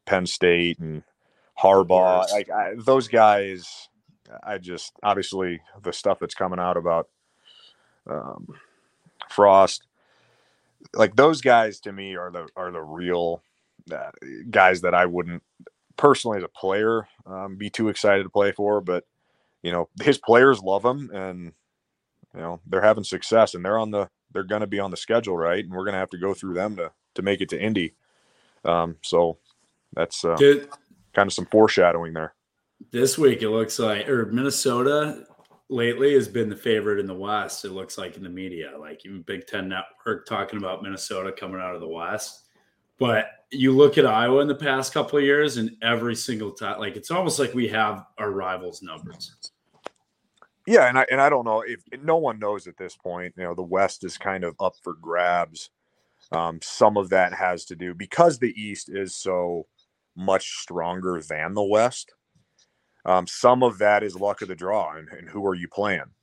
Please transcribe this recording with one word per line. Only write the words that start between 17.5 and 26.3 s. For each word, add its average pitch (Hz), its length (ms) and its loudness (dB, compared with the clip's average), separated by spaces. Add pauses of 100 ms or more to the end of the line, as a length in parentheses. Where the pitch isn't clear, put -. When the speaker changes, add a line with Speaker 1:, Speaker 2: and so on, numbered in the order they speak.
Speaker 1:
be 104 140 -10
too 110 180 -2
excited 101 360 2
to 95 60 -12
play 101 220 2
for, 104 280 -2
but, 90 240 -4 (580)
you 87 100 -6
know, 87 160 -4 (140)
his 143 160 4
players 120 440 6
love 98 220 -2
him 131 280 -4
and, 90 400 -12 (840)
you 95 60 -16
know, 85 260 -12
they're 92 160 -2
having 107 220 4
success 101 500 2
and 90 100 -12
they're 101 140 -2
on 110 120 -4
the, 101 180 -4 (240)
they're 98 120 -6
gonna 104 220 -4
be 98 140 -4
on 98 100 -6
the 87 60 -10
schedule, 107 400 -2
right? 85 280 -2
And 87 80 -16
we're 92 120 -6
gonna 98 140 -4
have 95 120 -4
to 90 80 -12
go 95 160 -4